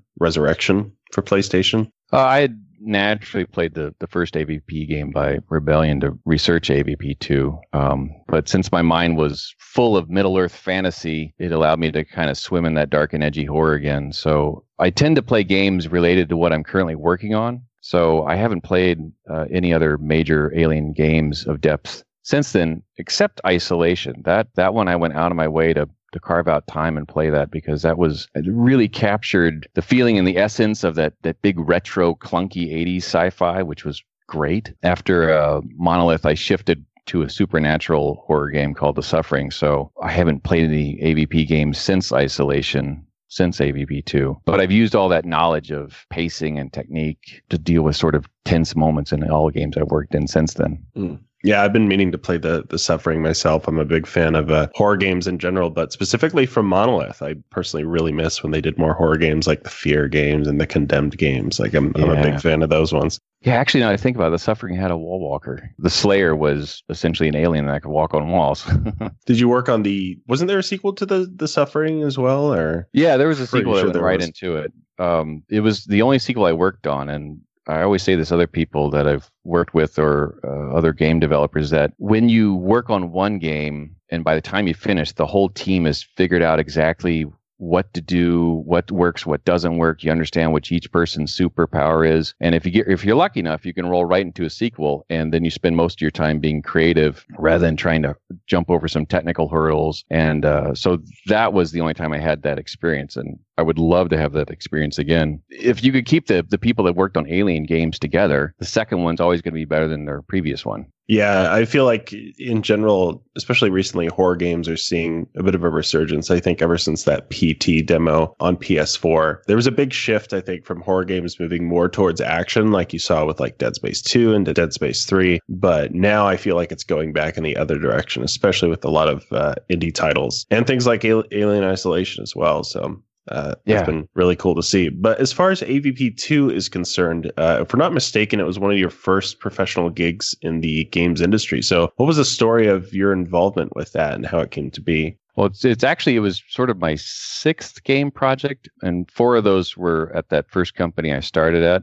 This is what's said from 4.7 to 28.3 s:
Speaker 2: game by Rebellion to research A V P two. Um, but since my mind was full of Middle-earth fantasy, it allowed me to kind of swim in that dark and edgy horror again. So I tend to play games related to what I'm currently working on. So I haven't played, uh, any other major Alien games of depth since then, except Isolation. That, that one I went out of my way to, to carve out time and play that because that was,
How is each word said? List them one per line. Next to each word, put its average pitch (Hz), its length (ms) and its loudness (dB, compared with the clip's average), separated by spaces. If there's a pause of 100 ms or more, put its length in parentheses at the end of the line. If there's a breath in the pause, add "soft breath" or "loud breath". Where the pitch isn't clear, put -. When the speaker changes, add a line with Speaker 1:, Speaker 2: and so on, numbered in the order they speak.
Speaker 2:
game 76 240 -4
by 71 280 -2 (120)
Rebellion 76 500 2
to 71 240 -4
research 80 460 0
A 69 120 2
V 71 140 -4
P 71 180 -8
two. 69 440 -2 (160)
Um, 69 360 -2 (160)
but 78 220 0
since 92 240 0
my 85 80 2
mind 82 380 2
was 73 400 -4
full 113 400 2
of 80 100 -2
Middle-earth 92 480 0
fantasy, 82 840 -4
it 85 140 -4
allowed 80 260 2
me 80 140 -2
to 78 140 -2
kind 80 240 -4
of 67 80 -6
swim 85 260 -4
in 80 100 0
that 76 140 0
dark 76 240 0
and 76 100 -4
edgy 73 220 -2
horror 76 300 0
again. 71 400 -4
So 76 500 -2 (140)
I 90 100 2
tend 151 280 2
to 127 60 2
play 110 220 2
games 95 440 0
related 87 420 2
to 85 80 0
what 85 160 2
I'm 78 100 -2
currently 87 300 -2
working 90 400 -2
on. 120 260 -2 (220)
So 82 420 2
I 78 100 0
haven't 101 280 0
played, 90 360 2 (320)
uh, 80 180 -4
any 90 240 0
other 80 240 2
major 76 600 0
Alien 78 360 0
games 76 540 0
of 73 140 -4
depth - 420 -2 (220)
since 143 260 0
then, 82 320 0 (160)
except - 480 -2
Isolation. 85 800 0
That, 104 320 2
that 95 180 2
one 104 140 0
I 87 80 2
went 85 180 0
out 82 160 0
of 85 60 -2
my 80 100 0
way 80 260 2
to, 76 160 0 (220)
to - 80 -12
carve 85 300 0
out 76 180 0
time 78 300 -4
and 76 100 -8
play 78 240 -2
that 71 220 0
because 78 300 -4
that 82 140 2
was, 78 380 0